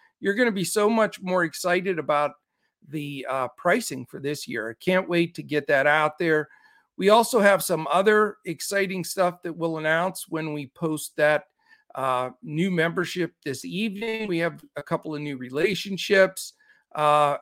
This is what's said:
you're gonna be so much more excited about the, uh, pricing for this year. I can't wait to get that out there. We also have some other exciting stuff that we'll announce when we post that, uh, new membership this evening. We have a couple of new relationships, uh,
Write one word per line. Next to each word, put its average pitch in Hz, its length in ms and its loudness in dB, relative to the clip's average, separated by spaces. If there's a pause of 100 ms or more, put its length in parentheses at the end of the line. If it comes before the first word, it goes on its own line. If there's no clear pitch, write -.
(200)
you're 196 140 0
gonna 233 180 2
be 190 120 -2
so 208 260 2
much 220 320 0
more 185 220 0
excited 180 560 -2
about 147 320 0 (560)
the, 143 420 -10
uh, 131 200 -2
pricing 175 580 -2
for 139 120 -14
this 143 280 -6
year. 113 240 -6
I - 120 -18
can't 185 240 2
wait 170 280 0
to 151 80 -12
get 143 240 -4
that 143 180 4
out 151 320 2
there. 156 320 0 (480)
We 185 100 0
also 226 320 6
have 196 240 6
some 160 260 -2
other 208 540 4
exciting 190 600 -4
stuff 175 380 0
that 170 100 -6
we'll 165 240 -4
announce 165 500 -2
when 156 240 -4
we 147 160 -6
post - 480 -6
that, 151 300 2 (500)
uh, 127 360 -2 (120)
new 156 260 -2
membership 170 680 -2 (100)
this 135 180 -8
evening. 214 640 -6
We 175 120 -2
have 165 220 -4 (140)
a 143 80 -10
couple 156 320 -6
of 147 60 -6
new 147 160 -6
relationships, 185 1160 0 (380)
uh, 147 480 4